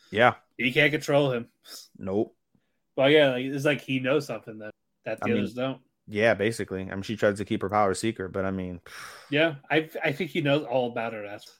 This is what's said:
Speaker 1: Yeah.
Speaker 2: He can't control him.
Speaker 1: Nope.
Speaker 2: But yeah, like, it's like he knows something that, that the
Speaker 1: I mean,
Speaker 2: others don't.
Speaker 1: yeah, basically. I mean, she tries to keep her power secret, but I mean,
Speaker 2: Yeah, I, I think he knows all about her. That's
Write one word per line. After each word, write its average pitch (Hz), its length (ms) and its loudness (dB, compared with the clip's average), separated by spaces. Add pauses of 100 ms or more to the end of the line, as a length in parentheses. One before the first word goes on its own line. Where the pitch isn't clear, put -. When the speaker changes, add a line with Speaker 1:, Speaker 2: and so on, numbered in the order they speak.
(120)
Speaker 1:
Yeah. 110 220 6 (240)
Speaker 2:
He 123 160 0
can't 147 180 4
control 143 400 2
him. 120 160 -4 (500)
Speaker 1:
Nope. 98 380 -2 (640)
Speaker 2:
But 135 140 6
yeah, 151 180 8
like, 127 160 -2
it's 139 180 -6
like 143 160 2
he 131 220 -4
knows 143 260 0
something 113 320 -10
that, 107 120 -14 (340)
that 113 160 -6
the - 40 -4
Speaker 1:
I 107 40 0
mean, 110 80 2
Speaker 2:
others 101 160 -2
don't. 127 260 -6 (280)
Speaker 1:
yeah, 107 260 2
basically. 98 480 -2
I 95 140 -10
mean, 95 80 -6
she 110 120 -6
tries 104 220 2
to 101 80 -4
keep 107 160 -2
her 98 80 -2
power 101 240 4
secret, 95 400 -4
but 98 100 -2
I 95 80 -2
mean, 90 300 -6 (480)
Speaker 2:
Yeah, 151 260 0 (160)
I, 156 180 0 (140)
I 160 80 0
think 151 200 -6
he 175 100 -2
knows 143 240 2
all 123 260 -2
about 117 220 -6
her. 107 120 -10
That's 101 240 -14 (100)